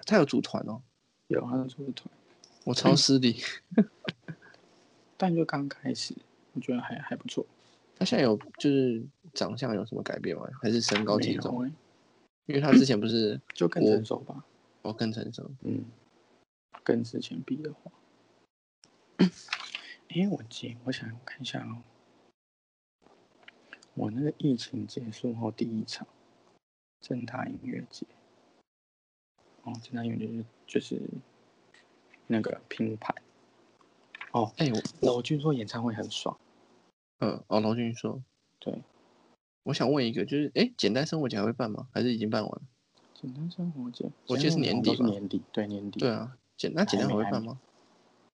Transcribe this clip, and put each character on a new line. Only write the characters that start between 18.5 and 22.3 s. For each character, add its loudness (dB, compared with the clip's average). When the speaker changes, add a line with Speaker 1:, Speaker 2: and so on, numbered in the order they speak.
Speaker 2:
<clears throat> 0
诶， 2
我 -2
记-， -10
我 -2
想 -8
看 -14
一 -6
下 -6
哦。 -10